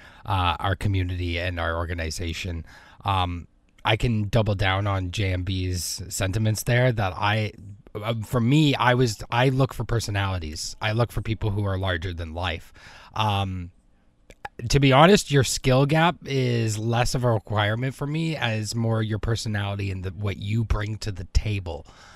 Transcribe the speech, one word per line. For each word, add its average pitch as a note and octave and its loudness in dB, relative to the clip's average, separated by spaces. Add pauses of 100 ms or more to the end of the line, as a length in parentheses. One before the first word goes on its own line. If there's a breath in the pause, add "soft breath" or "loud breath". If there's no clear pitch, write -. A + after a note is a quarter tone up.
(260 loud breath)
uh, F2+ 0
our F#2+ 0
community F2+ -2
and F2 -2
our E2 -2
organization, E2 -6 (400 loud breath)
um, F2+ 0 (380)
I A2 4
can A2 0
double G#2+ 2
down F#2+ 0
on F#2+ 0
J G2 -2
M F2+ -2
B's F#2 -4
sentiments G#2+ 0
there B2 2
that G#2 -2
I, G#2+ 0 (420)
uh, A2 -4 (100)
for B2 0
me, C#3 6
I B2 4
was, A#2+ 0
I B2 4
look C3 2
for A#2 -6
personalities. G2 -2
I G#2+ -2
look A2+ 2
for - -4
people G#2+ -2
who G2+ -2
are G2 -2
larger F#2 -2
than E2 -8
life. E2+ -6 (400 loud breath)
Um, G2 0 (960)
to C#3 4
be C#3 6
honest, E3 8
your C#3 4
skill C3 2
gap D#3 2
is A#2+ 0
less A#2 0
of B2+ -2
a B2 4
requirement A2 0
for C#3+ -6
me D#3+ -2
as A2 -4
more A2+ 0
your G#2+ -2
personality G2+ -2
and F#2 -6
the, F#2 -6
what G2 -4
you G#2+ -2
bring G#2+ -2
to A2 -6
the F2 -10
table. F2 -2 (280 loud breath)